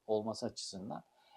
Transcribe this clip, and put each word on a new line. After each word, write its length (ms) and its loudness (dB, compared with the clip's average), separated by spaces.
olması 380 2
açısından. 580 -6